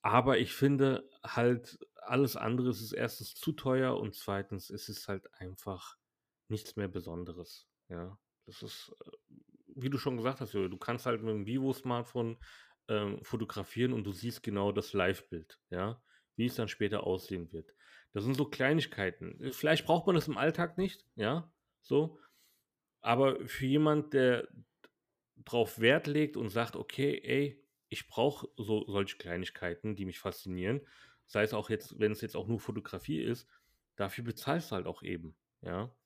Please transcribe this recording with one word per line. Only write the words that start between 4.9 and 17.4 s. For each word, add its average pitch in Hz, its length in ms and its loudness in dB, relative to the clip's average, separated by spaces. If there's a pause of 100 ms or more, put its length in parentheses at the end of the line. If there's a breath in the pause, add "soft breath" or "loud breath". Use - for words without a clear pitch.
halt 98 280 -6
einfach 95 640 -10 (500)
nichts - 280 -6
mehr 101 120 -2
Besonderes, 87 800 -8 (220)
ja. 90 300 -10 (260)
Das - 160 -18
ist, - 420 -14
äh, - 80 -18 (680)
wie 131 120 -4
du 139 80 0
schon 127 180 0
gesagt 123 260 -2
hast, 113 120 -8
Jojo, 95 140 0
du 90 100 -6
kannst 120 300 -4
halt 113 160 -2
mit 110 100 0
dem 101 140 -2
Vivo-Smartphone, 120 920 -2 (500 loud breath)
ähm, 104 360 0
fotografieren 113 680 -2
und 110 100 -2
du 101 80 -4
siehst 117 320 -8
genau 101 280 2
das 101 220 -2
Live-Bild, 92 680 0 (120)
ja, 98 280 -4 (360 soft breath)
wie 117 100 2
es 120 80 0
dann 110 140 -2
später 104 360 0
aussehen 90 480 -2